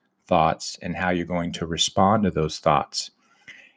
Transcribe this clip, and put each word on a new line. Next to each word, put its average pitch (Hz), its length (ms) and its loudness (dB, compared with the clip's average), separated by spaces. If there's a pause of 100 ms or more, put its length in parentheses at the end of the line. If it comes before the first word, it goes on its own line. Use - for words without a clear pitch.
(260)
thoughts - 540 0
and 87 160 -6
how 90 140 -2
you're 87 160 -2
going 85 260 -4
to 85 140 -6
respond 98 580 2
to 90 60 2
those 78 280 -2
thoughts. - 520 0 (680)